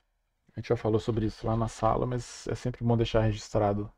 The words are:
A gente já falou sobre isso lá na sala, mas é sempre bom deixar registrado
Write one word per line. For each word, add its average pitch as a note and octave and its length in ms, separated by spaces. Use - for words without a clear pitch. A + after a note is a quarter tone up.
A - 40
gente - 100
já A#2+ 80
falou A2 220
sobre G#2+ 260
isso - 220
lá A2+ 100
na A2+ 100
sala, A2+ 380
mas B2 440
é - 40
sempre A#2+ 300
bom A#2 120
deixar A2+ 260
registrado G#2 760